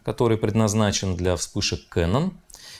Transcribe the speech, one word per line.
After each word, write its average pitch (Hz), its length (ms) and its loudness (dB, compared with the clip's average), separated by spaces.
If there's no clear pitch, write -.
который 113 320 2
предназначен 104 760 0
для 90 200 0
вспышек - 560 -6
Canon, 117 420 0